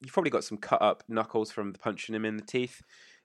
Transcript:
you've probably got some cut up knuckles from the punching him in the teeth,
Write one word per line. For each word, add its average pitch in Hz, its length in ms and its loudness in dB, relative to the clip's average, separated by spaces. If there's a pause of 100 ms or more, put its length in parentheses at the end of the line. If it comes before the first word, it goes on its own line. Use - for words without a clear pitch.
you've 131 120 -18
probably 160 200 2
got 110 100 2
some 107 160 -8
cut - 240 4
up 104 240 4
knuckles 110 460 -2
from 101 200 -6
the 90 60 -16
punching 110 380 -4
him 110 80 -4
in 107 120 -4
the 107 80 -8
teeth, 123 380 -4 (420)